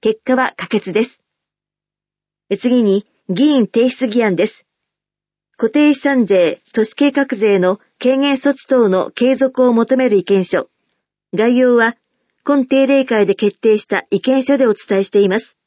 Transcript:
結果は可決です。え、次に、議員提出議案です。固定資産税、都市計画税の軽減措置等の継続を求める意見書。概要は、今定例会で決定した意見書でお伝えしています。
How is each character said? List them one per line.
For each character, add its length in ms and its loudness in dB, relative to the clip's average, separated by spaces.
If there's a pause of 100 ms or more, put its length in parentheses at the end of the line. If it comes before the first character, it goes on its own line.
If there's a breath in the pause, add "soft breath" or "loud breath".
結 240 -2
果 100 0
は 220 -4
可 100 -12
決 240 -6
で 140 -2
す。 180 -20 (1300)
え、 80 -4
次 260 0
に、 220 0 (240)
議 160 0
員 200 2
提 240 0
出 200 -4
議 160 -2
案 100 0
で 100 0
す。 200 -10 (880)
固 160 -4
定 220 4
資 80 -4
産 240 0
税、 340 0 (140)
都 100 0
市 120 -6
計 160 2
画 260 -4
税 200 2
の 220 0 (180)
軽 220 0
減 140 0
措 160 -2
置 180 -6
等 220 2
の 220 -2
継 240 0
続 280 -2
を 100 2
求 220 0
め 140 0
る 80 2
意 80 -2
見 180 0
書。 260 -4 (640)
概 240 0
要 200 2
は、 180 0 (480)
今 220 0
定 220 2
例 180 2
会 200 0
で 100 0
決 220 -2
定 200 2
し 80 -8
た 260 -6
意 80 -2
見 240 0
書 140 0
で 100 2
お 60 0
伝 260 -4
え 60 -2
し 40 -14
て 120 2
い 80 2
ま 100 -2
す。 280 -16